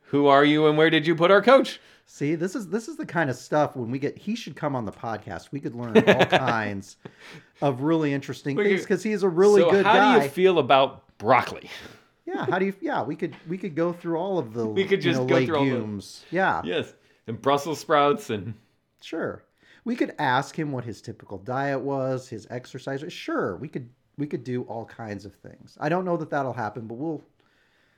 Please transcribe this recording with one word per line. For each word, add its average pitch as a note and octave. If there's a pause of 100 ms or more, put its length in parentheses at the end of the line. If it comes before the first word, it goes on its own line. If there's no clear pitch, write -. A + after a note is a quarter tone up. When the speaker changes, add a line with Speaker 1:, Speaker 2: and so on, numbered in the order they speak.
Speaker 1:
"Who C#3+
are C#3
you D3+
and D3+
where D#3+
did D#3
you E3+
put E3
our G3
coach?" B3+ (260)
Speaker 2:
See, D3
this F3+
is, G3
this A3+
is D#4
the G3
kind D#3
of B2
stuff D3+
when A#2+
we C3+
get, C#3
he G#3+
should E3+
come D3
on A#2+
the F#2+
podcast. G#2
We C#3+
could C#3
learn A#2+
all G#3+
Speaker 1:
<laughs> -
Speaker 2:
kinds A2 (680)
of C3+
really D#3
interesting C#3
Speaker 1:
We G3+
Speaker 2:
things G3
Speaker 1:
could, -
Speaker 2:
'cause F3
he's G#3+
a G3
really F#3+
Speaker 1:
so E3+
Speaker 2:
good F#3+
Speaker 1:
how G#3
Speaker 2:
guy. G#3
Speaker 1:
do C#3+
you C#3
feel F#3
about C3+ (140)
broccoli? - (560)
Speaker 2:
Yeah, F#4
how F3+
do F#3+
you, G3
yeah, C4
we C#3+
could, D3+ (120)
we F3
could F3+
go E3+
through E3+
all F#3
of A2
the, A2+
Speaker 1:
We A2
could F#3+
Speaker 2:
you C3+
Speaker 1:
just C3
Speaker 2:
know, B2+
Speaker 1:
go C3
through D#3+
all C#3
the C3+
Speaker 2:
legumes. G#2+
Yeah. D#3
Speaker 1:
Yes. F2 (340)
And A2
Brussels C#3+
sprouts C#3+
and G#2 (460)
Speaker 2:
Sure. G#3 (400)
We A#3+
could C4+
ask C#3
him D3
what B2
his A2
typical G#2
diet C3
was, C3
his G#2+
exercise. C3+
Sure, F3+
we D#3
could, B2+ (300)
we C#3+
could D3
do B2
all A2
kinds G#2
of G2
things. -
I D3+
don't F3+
know F3
that D#3+
that'll C3+
happen, A2+
but A2+
we'll, D3 (760)